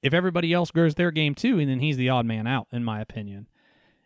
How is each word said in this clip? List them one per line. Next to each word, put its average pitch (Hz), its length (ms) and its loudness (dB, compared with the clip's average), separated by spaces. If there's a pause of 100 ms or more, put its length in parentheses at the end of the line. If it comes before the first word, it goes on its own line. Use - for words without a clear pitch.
If 139 100 0
everybody 170 400 0
else 175 200 2
grows 160 240 4
their 175 160 0
game 151 240 0
too, 233 240 2
and 143 100 2
then 131 100 0
he's 147 180 0
the 127 120 0
odd 123 160 2
man 113 220 -2
out, 123 240 -2
in 120 120 -4
my 110 160 -4
opinion. 101 480 -12 (580)